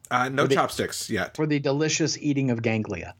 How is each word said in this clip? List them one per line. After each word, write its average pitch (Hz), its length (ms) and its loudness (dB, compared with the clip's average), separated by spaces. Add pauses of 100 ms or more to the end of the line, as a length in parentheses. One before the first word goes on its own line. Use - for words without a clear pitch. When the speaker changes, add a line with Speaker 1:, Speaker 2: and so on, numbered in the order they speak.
(100)
Speaker 1:
Uh, 127 180 0
no 135 140 0
Speaker 2:
For 135 60 2
the 135 80 4
Speaker 1:
chopsticks - 540 -2
yet. 95 260 -2
Speaker 2:
For 156 100 0
the 147 140 2
delicious 151 580 0
eating 139 320 0
of 117 120 0
ganglia. 104 580 -2